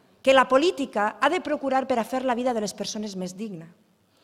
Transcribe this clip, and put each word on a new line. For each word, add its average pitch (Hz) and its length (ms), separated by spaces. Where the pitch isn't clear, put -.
que 269 140
la 254 120
política 262 720
ha 269 140
de 359 80
procurar 269 480
per 254 80
a 214 80
fer 254 180
la 254 140
vida 247 160
de 226 80
les 202 160
persones 208 400
més 185 180
digna. 190 300